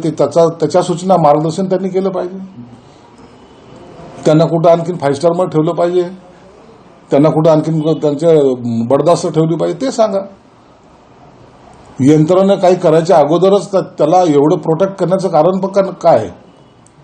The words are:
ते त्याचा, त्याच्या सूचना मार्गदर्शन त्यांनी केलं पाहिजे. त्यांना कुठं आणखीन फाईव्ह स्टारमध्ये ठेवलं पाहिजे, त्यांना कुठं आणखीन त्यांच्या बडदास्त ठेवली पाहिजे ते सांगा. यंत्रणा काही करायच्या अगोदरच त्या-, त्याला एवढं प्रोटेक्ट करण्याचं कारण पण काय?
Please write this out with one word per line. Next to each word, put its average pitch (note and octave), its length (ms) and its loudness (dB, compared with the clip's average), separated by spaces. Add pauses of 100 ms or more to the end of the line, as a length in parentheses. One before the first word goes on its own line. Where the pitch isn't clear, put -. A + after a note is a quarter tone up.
ते D#3+ 80 -4
त्याचा, E3 360 0
त्याच्या D#3+ 340 -2
सूचना F3+ 360 -2
मार्गदर्शन D#3 480 0
त्यांनी F#3 240 -4
केलं F#3+ 200 -4
पाहिजे. F#3 640 -10 (1500)
त्यांना D#3+ 200 2
कुठं E3 240 0
आणखीन E3+ 280 0
फाईव्ह C#3 180 -2
स्टारमध्ये E3+ 320 -2
ठेवलं D#3 260 -2
पाहिजे, F3 360 -2 (1040)
त्यांना D3+ 180 4
कुठं D#3 220 2
आणखीन D#3 420 0
त्यांच्या D3 360 -2 (580)
बडदास्त D#3+ 400 0
ठेवली D#3+ 280 0
पाहिजे F3 300 -4
ते C4+ 60 -4
सांगा. G#3 280 -2 (1800)
यंत्रणा D#3+ 560 4
काही F#3 200 2
करायच्या E3+ 420 2
अगोदरच E3+ 540 2
त्या-, F#3 120 0 (140)
त्याला E3+ 240 2
एवढं D3+ 360 2
प्रोटेक्ट E3+ 380 -2
करण्याचं F#3 320 -2
कारण E3+ 300 0
पण F#3+ 340 -2
काय? B2 380 0 (760)